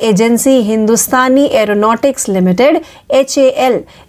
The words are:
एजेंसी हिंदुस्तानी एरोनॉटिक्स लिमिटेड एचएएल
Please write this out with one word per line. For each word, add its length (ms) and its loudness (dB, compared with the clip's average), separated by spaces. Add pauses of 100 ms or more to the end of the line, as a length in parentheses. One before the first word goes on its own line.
एजेंसी 580 2
हिंदुस्तानी 840 0
एरोनॉटिक्स 800 -2
लिमिटेड 500 0 (320)
एचएएल 680 0 (320)